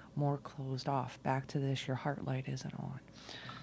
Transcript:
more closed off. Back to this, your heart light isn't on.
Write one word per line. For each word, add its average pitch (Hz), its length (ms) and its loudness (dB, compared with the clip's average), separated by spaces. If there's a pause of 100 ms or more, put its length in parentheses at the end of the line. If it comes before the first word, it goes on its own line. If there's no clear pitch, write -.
(160)
more 143 220 6
closed 131 500 -2
off. 131 340 2
Back 135 260 4
to - 100 0
this, 135 280 2
your 131 100 2
heart - 300 0
light 131 200 0
isn't 135 280 -4
on. - 260 -4 (640)